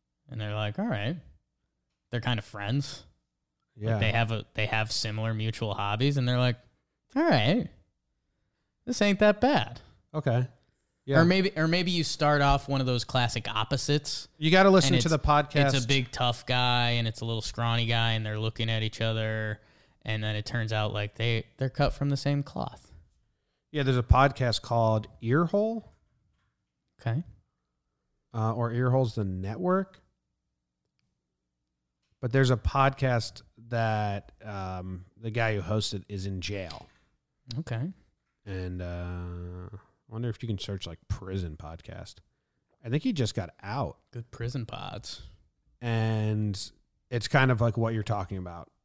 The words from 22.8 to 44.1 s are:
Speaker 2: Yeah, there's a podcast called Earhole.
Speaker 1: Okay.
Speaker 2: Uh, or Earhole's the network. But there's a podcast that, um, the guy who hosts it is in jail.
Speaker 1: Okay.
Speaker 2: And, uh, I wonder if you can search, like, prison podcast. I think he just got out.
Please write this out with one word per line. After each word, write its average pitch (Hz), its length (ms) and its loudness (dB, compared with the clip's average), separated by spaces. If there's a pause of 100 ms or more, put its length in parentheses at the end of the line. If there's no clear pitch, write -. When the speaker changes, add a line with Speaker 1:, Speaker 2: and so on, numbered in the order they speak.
Speaker 2:
Yeah, 147 120 -2
there's 127 140 4
a 120 60 2
podcast 131 580 2
called 110 460 2 (140)
Earhole. 202 720 0 (1080)
Speaker 1:
Okay. 120 200 -2 (1120)
Speaker 2:
Uh, 113 200 0
or 117 180 -2
Earhole's 123 440 2
the 107 100 -2
network. 110 720 -2 (2250)
But 120 100 -4
there's 131 200 6
a 120 60 4
podcast 135 840 0 (260)
that, 107 600 0 (120)
um, 92 640 -8 (160)
the 113 100 -6
guy 113 240 0
who 101 60 -2
hosts 104 320 0
it 95 160 -8
is 98 160 -6
in 95 160 -4
jail. 95 460 -8 (720)
Speaker 1:
Okay. 143 320 -6 (540)
Speaker 2:
And, 90 360 -6
uh, 87 920 -8
I - 380 -20
wonder 113 180 -6
if - 140 -8
you 113 40 -6
can 104 120 -2
search, 98 260 -6
like, 85 220 -10
prison 92 500 -4
podcast. - 580 -14 (680)
I 120 60 -8
think 147 140 0
he 254 100 2
just 127 220 0
got 90 160 -4 (120)
out. 104 340 -4 (140)